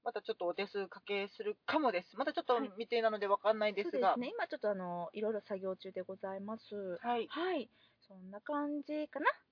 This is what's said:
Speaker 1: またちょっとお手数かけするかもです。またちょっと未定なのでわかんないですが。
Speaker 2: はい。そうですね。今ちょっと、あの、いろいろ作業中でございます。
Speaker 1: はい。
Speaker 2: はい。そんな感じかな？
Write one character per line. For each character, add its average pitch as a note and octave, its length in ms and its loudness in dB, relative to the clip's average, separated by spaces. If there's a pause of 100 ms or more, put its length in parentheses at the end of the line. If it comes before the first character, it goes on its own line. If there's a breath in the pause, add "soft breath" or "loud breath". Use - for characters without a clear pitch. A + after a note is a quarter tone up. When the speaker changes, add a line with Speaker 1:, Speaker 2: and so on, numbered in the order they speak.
Speaker 1:
ま A#3 80 0
た G#3+ 100 -6
ち - 80 -6
ょ A3 40 -2
っ - 20 -4
と F3 100 -2
お F3 80 2
手 G3 120 -2
数 G3 200 -4
か F#3+ 140 -16
け G3+ 280 -2
す - 140 -14
る G#3 140 -2 (100)
か C#4+ 140 2
も C4+ 100 4
で F3+ 120 0
す。 - 140 -20
ま B3 80 -2
た D4 80 -2
ち - 60 -2
ょ E4 40 -2
っ - 20 -14
と A#3+ 160 6
未 G#3+ 260 -6
定 A#3 160 2
な A3+ 80 6
の G#3+ 80 -2
で G3+ 80 0
わ G3 120 6
か G#3+ 140 4
ん A3 60 4
な G#3+ 100 2
い G#3 60 0
で G3 100 0
す F4 140 -2
が。 G3+ 100 6
Speaker 2:
は F3 40 8
い。 - 40 6
そ A#3+ 40 -2
う - 20 -2
で B3 60 -2
す - 20 -2
ね。 - 60 -10
今 G4+ 100 0
ち - 80 -6
ょ C#4+ 40 -8
っ - 20 -14
と、 G#3 100 2
あ G#3 40 2
の、 F3 400 -4
い G#3 60 -6
ろ G#3+ 100 0
い - 20 -2
ろ G#3+ 80 -2
作 G3 180 -6
業 F#3+ 180 -2
中 F#3+ 160 -12
で F#3 100 -6
ご F#3+ 140 -8
ざ F#3+ 200 -6
い G3 40 -6
ま G#3+ 180 -8
す。 - 160 -14 (260)
Speaker 1:
は A#3+ 180 0
い。 A3 100 -2
Speaker 2:
は F4+ 280 -2
い。 C4 140 -4 (360 soft breath)
そ G3 80 -20
ん F#3 160 -16
な G3+ 100 -10
感 D4 420 -2
じ D4+ 260 -2
か - 120 -8
な？ D#4+ 60 4 (260)